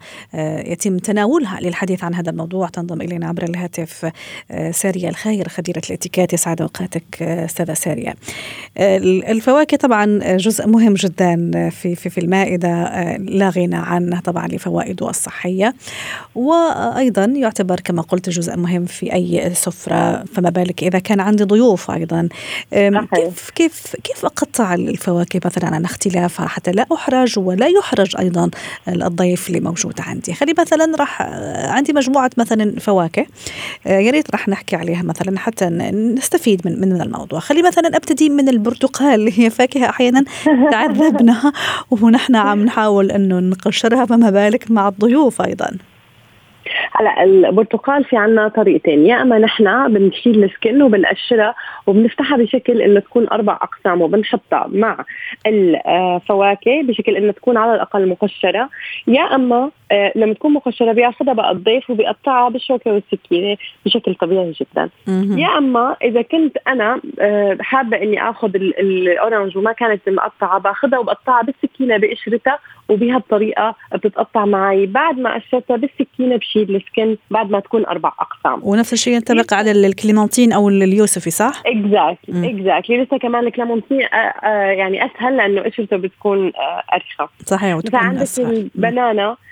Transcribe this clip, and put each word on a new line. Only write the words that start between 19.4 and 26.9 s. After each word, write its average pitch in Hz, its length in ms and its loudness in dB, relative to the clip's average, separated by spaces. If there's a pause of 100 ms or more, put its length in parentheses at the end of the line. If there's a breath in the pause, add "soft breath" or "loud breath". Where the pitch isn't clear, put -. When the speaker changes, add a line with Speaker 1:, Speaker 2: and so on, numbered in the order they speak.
Speaker 1:
سفرة، 170 720 -2
فما 180 260 -2
بالك 180 320 -2
إذا 180 160 0
كان 196 220 0
عندي 208 240 2
ضيوف 208 460 2
أيضًا. 165 380 -2 (460 loud breath)
آم، 202 200 4
Speaker 2:
صحيح. 202 300 0
Speaker 1:
كيف، 175 260 -8
كيف، - 540 -2
كيف - 200 -10
أقطع 226 500 -2
الفواكه 175 680 -2
مثلًا 175 300 -2
عن 160 100 -2
اختلافها 180 640 -4
حتى - 260 -4
لا 208 200 0